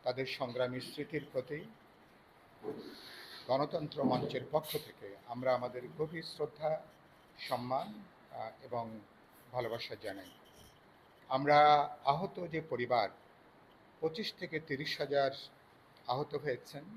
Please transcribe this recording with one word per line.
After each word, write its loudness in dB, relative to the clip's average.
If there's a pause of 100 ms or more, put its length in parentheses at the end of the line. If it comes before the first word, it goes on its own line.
তাদের 0
সংগ্রামী -2
স্মৃতির -6
প্রতি -4 (1800)
গণতন্ত্র 0
মঞ্চের 2 (100)
পক্ষ 0
থেকে -8 (100)
আমরা 2
আমাদের -2 (160)
গভীর -4
শ্রদ্ধা, -4 (560)
সম্মান, -2 (420)
আহ, -8 (120)
এবং -6 (520)
ভালোবাসা -4
জানাই। -8 (960)
আমরা 8 (160)
আহত 2
যে -2
পরিবার, 2 (920)
পঁচিশ -2
থেকে -4
তিরিশ -4
হাজার 4 (760)
আহত 0
হয়েছেন -4 (120)